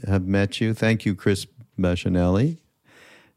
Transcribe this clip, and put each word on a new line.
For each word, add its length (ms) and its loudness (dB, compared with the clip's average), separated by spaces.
have 200 0
met 340 0
you. 120 0
Thank 320 0
you, 100 0
Chris 300 -2
Bashanelli. 800 0